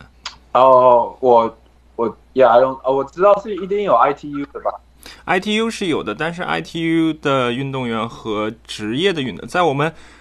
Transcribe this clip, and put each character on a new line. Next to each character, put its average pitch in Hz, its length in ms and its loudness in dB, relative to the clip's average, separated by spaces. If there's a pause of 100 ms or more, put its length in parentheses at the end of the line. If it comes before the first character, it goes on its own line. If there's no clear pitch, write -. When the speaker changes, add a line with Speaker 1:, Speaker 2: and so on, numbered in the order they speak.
(540)
Speaker 1:
哦， 127 680 6
我， 117 360 2 (380)
我， 117 140 -4 (240)
yeah，I 123 260 6
don't， 131 240 0
哦， 135 140 -2
我 135 80 -2
知 170 160 -10
道 202 180 4
是 208 160 -10
一 180 100 -10
定 202 180 -4
有 156 120 2
I 131 180 2
T 147 180 -16
U 143 160 -8
的 - 120 -14
吧？ 101 120 -6 (520)
Speaker 2:
I 180 160 -2
T 208 160 -4
U 226 140 -2
是 214 160 -8
有 123 180 -2
的， 101 100 -6
但 156 200 -6
是 175 100 -10
I 165 160 -4
T 165 220 -10
U 160 320 0
的 135 400 -2
运 135 180 -8
动 131 160 -6
员 113 220 -4
和 107 420 -6 (140)
职 107 320 -8
业 190 160 0
的 156 80 -6
运 104 160 -8
动， - 100 -14
在 180 140 -2
我 156 120 0
们， 147 200 -2 (280)